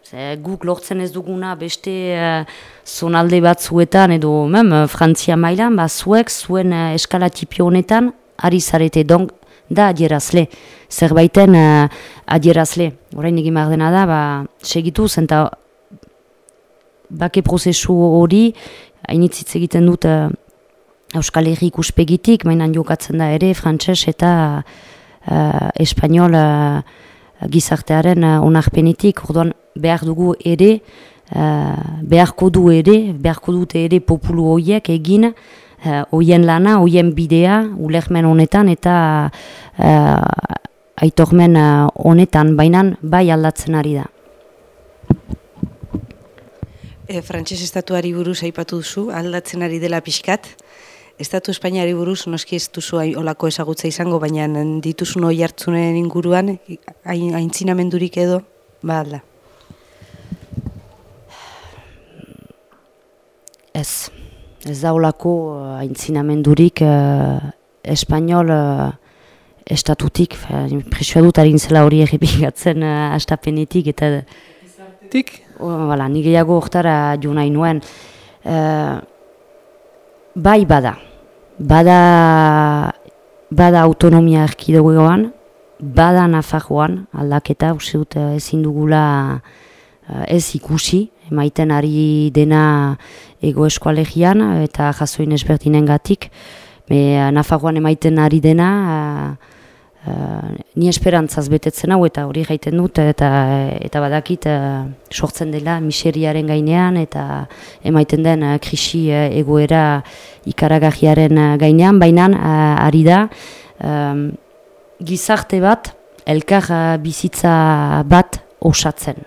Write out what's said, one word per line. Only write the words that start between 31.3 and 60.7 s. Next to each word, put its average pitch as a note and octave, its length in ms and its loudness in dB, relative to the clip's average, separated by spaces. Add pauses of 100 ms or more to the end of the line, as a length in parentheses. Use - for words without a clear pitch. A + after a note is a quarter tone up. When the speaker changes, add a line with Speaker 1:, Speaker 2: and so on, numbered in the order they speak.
Speaker 1:
eh, D3+ 460 -2 (260)
beharko F3 480 2
du F3 200 4
ere, F#3+ 440 4
beharko D#3+ 380 -4
dute F3 320 -2
ere E3+ 160 2
populu E3 540 -2
horiek F3 360 0
egin, F#3+ 420 2 (520)
eh, C#3+ 260 -2
hoien E3+ 360 4
lana, F#3+ 360 2
hoien F3 320 2
bidea, E3+ 480 2 (160)
ulermen E3 480 -2
honetan D#3+ 420 4
eta, D#3+ 640 0 (480)
eh, D3 440 4 (760)
aitormen, E3+ 600 4
eh, D3 380 4
honetan, E3 600 4
bainan F3+ 460 2
bai F3 280 2
aldatzen D#3+ 440 -2
ari D3+ 200 -2
da. C#3 120 -6 (3000)
Speaker 2:
E, F3 140 -10
frantses E3+ 400 -12
estatuari F3 500 -6
buruz F3 300 -6
aipatu E3+ 400 -10
duzu, G#3 280 -10
aldatzen F3 520 -10
ari E3 160 -6
dela E3 220 -6
pixkat. - 480 -6 (680)
Estatu F#3 320 -8
Espainiari F3+ 440 -4
buruz F3 320 -6
noski E3 300 -8
ez E3 140 -8
duzu E3+ 280 -8
ai-, D#3+ 180 -4
olako D#3+ 320 -6
ezagutza D#3+ 400 -6
izango, E3+ 320 -4
baina D3+ 260 -4 (380)
dituzun E3+ 400 -6
oihartzunen E3 720 -2
inguruan, F3 640 -2 (100)
i-, E3+ 100 -18 (260)
ain-, F3 300 -6
aintzinamendurik F3+ 840 -4
edo, F3+ 240 -2 (400)
ba D#3+ 180 -4
alda? D3 220 -12 (4000)